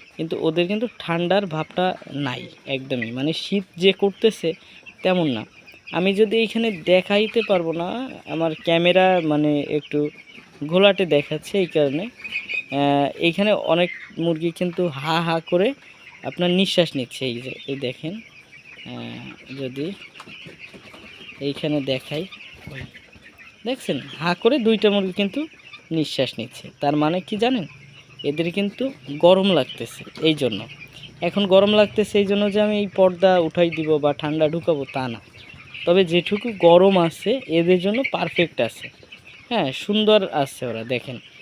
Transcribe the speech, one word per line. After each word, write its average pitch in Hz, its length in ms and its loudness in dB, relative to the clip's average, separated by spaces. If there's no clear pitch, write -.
কিন্তু 160 240 -6
ওদের 160 260 0
কিন্তু 214 200 -2
ঠান্ডার 175 480 0
ভাবটা 170 520 -4
নাই 127 340 -6
একদমই, 131 460 -6
মানে 135 200 -2
শীত 196 320 -4
যে 190 160 6
করতেছে 196 600 0
তেমন 175 280 2
না। 110 160 -4
আমি 190 220 0
যদি 214 220 2
এইখানে 226 340 0
দেখাইতে 202 800 2
পারবো 170 240 0
না, 202 380 -6
আমার 160 280 -2
ক্যামেরা 180 720 4
মানে 151 360 2
একটু 147 480 -2
ঘোলাটে 190 400 4
দেখাচ্ছে, 151 520 0
এই 180 80 2
কারণে, 151 400 0
আহ, - 1120 -2
এইখানে 190 340 2
অনেক 175 380 2
মুরগি 165 320 -2
কিন্তু 180 380 -2
হা 151 320 -2
হা 165 200 -2
করে 196 340 0
আপনার 175 280 -2
নিঃশ্বাস 180 460 2
নিচ্ছে। 131 280 -8
এই 123 100 -4
যে, 127 160 -12
এই 135 100 -6
দেখেন, 151 440 -8
আহ, 120 680 -14
যদি 139 380 -8
এইখানে 143 400 -4
দেখাই, 139 440 -6
দেখছেন, 214 340 -4
হা 160 340 -4
করে 247 240 2
দুইটা 214 320 4
মুরগি 196 220 0
কিন্তু 208 340 -2
নিঃশ্বাস 147 480 -2
নিচ্ছে। - 300 -12
তার 143 160 0
মানে 160 240 0
কি 214 160 -6
জানেন? 226 300 0
এদের 160 260 -2
কিন্তু 202 400 -4
গরম 190 340 4
লাগতেছে, - 520 -4
এই 160 120 4
জন্য। 117 340 -4
এখন 196 260 -2
গরম 196 280 6
লাগতেছে 208 440 2
এই 202 60 4
জন্য 202 280 0
যে 208 80 0
আমি 208 180 0
এই 202 80 -2
পর্দা 185 520 4
উঠাই 170 320 2
দিব 156 280 0
বা 147 140 2
ঠান্ডা 151 360 0
ঢুকাবো, 156 440 -2
তা 131 160 -4
না। 113 120 -10
তবে 185 200 4
যেটুকু 175 540 0
গরম 180 400 8
আছে, 196 480 0
এদের 170 340 4
জন্য 208 220 0
পারফেক্ট 170 480 -2
আছে। - 280 -4
হ্যাঁ, 165 240 0
সুন্দর 208 600 2
আছে 135 340 -2
ওরা। 113 180 -6
দেখেন, 120 340 -6